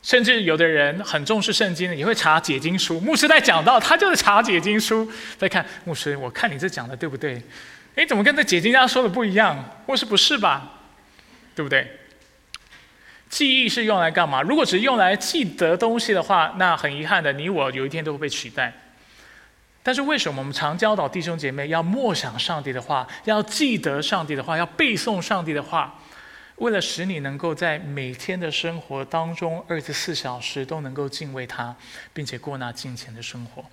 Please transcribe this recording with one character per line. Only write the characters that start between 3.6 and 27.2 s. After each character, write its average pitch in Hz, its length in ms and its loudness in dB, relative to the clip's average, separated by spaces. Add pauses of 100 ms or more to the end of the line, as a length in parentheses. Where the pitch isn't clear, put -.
到， 240 140 8
他 320 180 6
就 392 100 4
是 359 80 4
查 202 240 6
解 208 220 2
经 208 180 2
书， 220 320 0 (240)
在 190 140 0
看 175 160 0 (180)
，“牧 165 120 -6
师， 147 200 -4
我 135 140 -8
看 - 240 0
你 139 60 -8
这 175 100 -2
讲 123 180 -8
的 127 80 -10
对 156 140 -6
不 135 80 -10
对？ 127 240 -6 (540)
诶， 311 100 2
怎 285 100 0
么 202 80 2
跟 285 120 4
这 294 80 2
解 175 180 2
经 220 100 2
家 262 140 8
说 254 160 2
的 233 80 2
不 226 160 0
一 190 80 0
样 160 340 2 (200)
？”“牧 269 100 0
师， 262 80 -2
不 214 100 -2
是 269 220 4
吧？” 151 460 0 (720)
对 156 80 -4
不 139 60 -6
对？ 131 200 2 (1400)
记 262 340 2
忆 233 40 2
是 226 180 0
用 208 140 2
来 165 120 4
干 165 180 2
嘛？ 139 140 2
如 220 120 2
果 311 80 4
只 185 140 2
是 208 60 2
用 262 120 4
来 190 200 6
记 269 280 -2
得 170 320 2
东 226 240 2
西 220 140 0
的 180 80 2
话， 165 380 2
那 175 180 4
很 143 180 -2
遗 151 80 -6
憾 170 200 0
的， 143 100 2
你 147 160 -6
我 143 220 0
有 131 120 -4
一 139 60 -4
天 160 140 -6
都 156 80 -4
会 143 80 -6
被 147 100 -4
取 - 180 -8
代。 120 240 -4 (1080)
但 254 120 0
是 262 80 -2
为 277 160 0
什 160 160 -2
么 135 80 -6
我 - 20 -6
们 139 80 -8
常 151 240 -2
教 214 200 2
导 165 120 0
弟 180 140 -4
兄 165 160 -4
姐 143 140 -4
妹 143 160 -6
要 165 160 0
默 220 280 0
想 127 280 -4
上 156 240 -4
帝 135 100 -6
的 123 80 -6
话， 127 260 -2 (180)
要 214 180 0
记 240 340 0
得 147 240 -2
上 170 240 -2
帝 151 80 -6
的 135 80 -4
话， 160 160 -2
要 170 80 0
背 240 300 0
诵 190 260 -2
上 180 240 -2
帝 160 80 -4
的 147 80 -2
话？ 147 400 -4 (540)
为 233 160 -2
了 196 100 0
使 - 240 -6
你 185 140 -4
能 139 180 -6